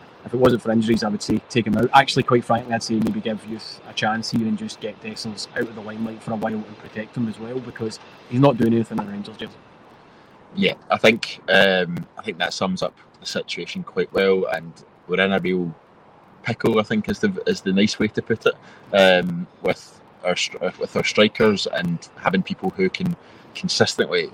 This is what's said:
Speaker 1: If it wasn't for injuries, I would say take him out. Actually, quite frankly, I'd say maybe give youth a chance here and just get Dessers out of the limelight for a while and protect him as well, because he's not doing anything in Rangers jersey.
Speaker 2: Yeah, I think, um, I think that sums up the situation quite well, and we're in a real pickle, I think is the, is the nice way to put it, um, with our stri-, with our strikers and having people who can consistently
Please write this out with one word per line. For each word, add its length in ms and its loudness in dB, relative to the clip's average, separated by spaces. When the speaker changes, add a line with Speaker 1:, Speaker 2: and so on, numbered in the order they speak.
Speaker 1:
If 80 -8
it 40 -2
wasn't 260 4
for 80 -2
injuries, 320 2
I 60 -2
would 120 -4
say 280 -2
take 180 0
him 100 0
out. 160 2
Actually, 300 6
quite 220 2
frankly, 280 0
I'd 120 0
say 100 -2
maybe 260 0
give 240 -6
youth 440 -14
a 40 -18
chance 380 -2
here 160 0
and 100 0
just 240 -10
get 220 -10
Dessers 520 -10
out 140 -2
of 60 -14
the 60 -10
limelight 420 -8
for 100 -8
a 40 -2
while 180 -2
and 240 -8
protect 380 -12
him 120 -2
as 120 -10
well, 180 -8
because 400 -8
he's 100 0
not 160 6
doing 160 2
anything 260 0
in 120 -6
Rangers 260 -12
jersey. 160 -12
Speaker 2:
Yeah, 200 0
I 80 2
think, 500 2
um, 580 4
I 60 -14
think 160 -8
that 140 -2
sums 320 -2
up 120 -8
the 80 -20
situation 560 -8
quite 300 -4
well, 400 2
and 200 -8
we're 120 0
in 120 4
a 80 2
real 340 -2
pickle, 340 0
I 40 4
think 260 -2
is 120 -4
the, 260 -2
is 160 -2
the 100 -2
nice 260 2
way 100 0
to 140 -4
put 240 -4
it, 80 4
um, 540 4
with 380 -6
our 120 0
stri-, 440 -4
with 160 -6
our 100 0
strikers 600 2
and 400 -4
having 260 0
people 280 -4
who 200 0
can 260 -2
consistently 800 0